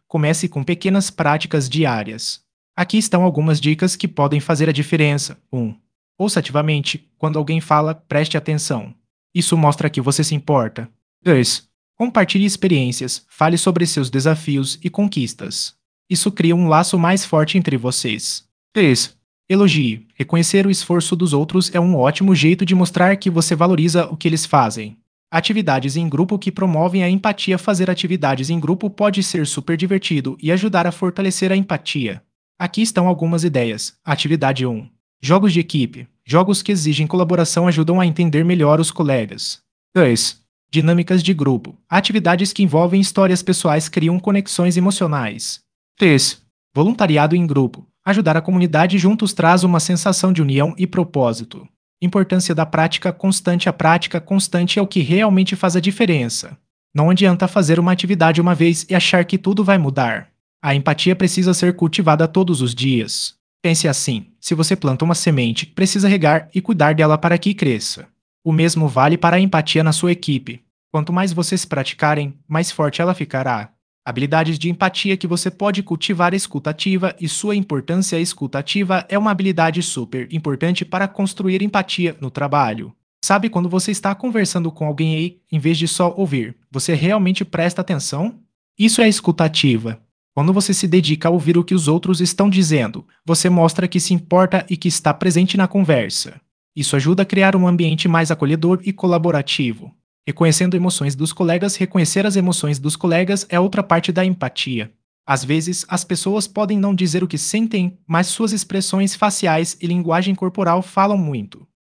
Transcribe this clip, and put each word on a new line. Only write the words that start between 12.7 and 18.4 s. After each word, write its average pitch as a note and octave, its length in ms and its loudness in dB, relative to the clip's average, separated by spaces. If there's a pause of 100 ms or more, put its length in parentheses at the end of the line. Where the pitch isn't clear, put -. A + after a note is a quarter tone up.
Fale E3 300 0
sobre F3 260 0
seus C#3 240 -2
desafios C#3 720 -2
e F3 60 -4
conquistas. C3 840 -6 (340)
Isso F#3 220 0
cria E3+ 240 2
um F3 120 2
laço E3 300 2
mais F3 260 2
forte D#3 360 0
entre D3 180 0
vocês. A#2 680 -6 (280)